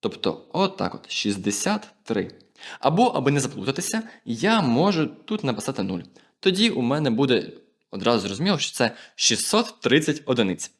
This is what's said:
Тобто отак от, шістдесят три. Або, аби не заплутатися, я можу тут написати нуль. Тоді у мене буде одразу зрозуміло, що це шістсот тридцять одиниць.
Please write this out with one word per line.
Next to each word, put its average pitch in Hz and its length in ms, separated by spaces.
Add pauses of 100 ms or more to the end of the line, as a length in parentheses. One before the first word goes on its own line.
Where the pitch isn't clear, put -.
Тобто - 520
отак 185 420
от, - 160
шістдесят 104 760 (140)
три. - 360 (420)
Або, 170 260
аби 139 240
не 143 100
заплутатися, 131 600 (220)
я 160 360
можу 156 460
тут - 380
написати 127 380
нуль. 95 200 (380)
Тоді 196 300
у 139 120
мене 139 280
буде 123 420 (380)
одразу 101 380
зрозуміло, 156 300
що - 140
це 117 180 (240)
шістсот - 680
тридцять 151 460
одиниць. 98 540